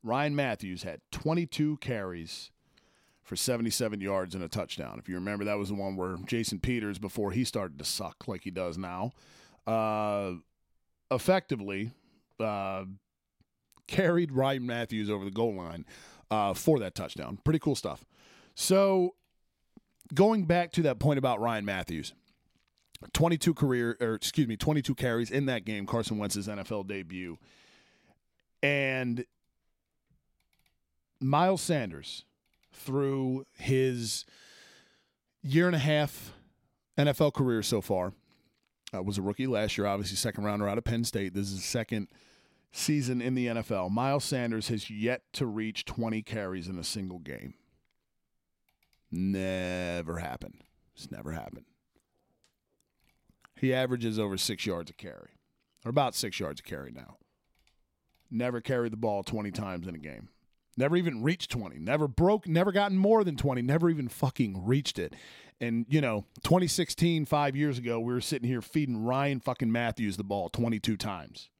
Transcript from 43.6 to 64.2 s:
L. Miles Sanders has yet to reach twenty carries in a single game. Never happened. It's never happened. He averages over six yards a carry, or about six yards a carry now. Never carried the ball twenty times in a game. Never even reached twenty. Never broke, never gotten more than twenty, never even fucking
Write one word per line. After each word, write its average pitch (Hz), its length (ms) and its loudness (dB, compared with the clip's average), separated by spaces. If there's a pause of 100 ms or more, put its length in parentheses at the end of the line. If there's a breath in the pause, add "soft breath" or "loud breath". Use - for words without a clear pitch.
L. 92 180 0
Miles 131 360 0
Sanders 117 440 -2
has 113 220 -4
yet 113 320 -2 (120)
to 139 120 0
reach 110 380 -4
twenty 113 380 -2
carries 95 440 -6
in 92 120 -6
a 80 60 -8
single 92 340 -6
game. 69 360 -12 (1600)
Never 90 1080 -2
happened. - 460 -10 (300)
It's - 160 -18
never 55 220 -10
happened. - 340 -10 (1900)
He 131 180 0
averages 123 460 0
over 101 180 0
six 95 300 -2
yards 85 240 -4
a 82 40 -18
carry, 57 360 -16 (540)
or 113 40 -6
about 131 260 2
six - 240 -4
yards 73 220 -6
a - 20 -20
carry 69 300 -10
now. 65 240 -18 (1120)
Never 120 300 -2
carried 120 320 0
the 110 60 -8
ball 104 240 0
twenty 104 280 -4
times 90 360 -6
in 90 80 -8
a 80 40 -12
game. 73 300 -12 (480)
Never 143 200 4
even 160 260 0
reached 165 280 0
twenty. 90 280 -6
Never 135 280 2
broke, 185 400 4
never 180 260 4
gotten 202 260 4
more 208 260 8
than 160 120 0
twenty, 123 260 2
never 160 260 4
even 147 200 2
fucking 101 580 0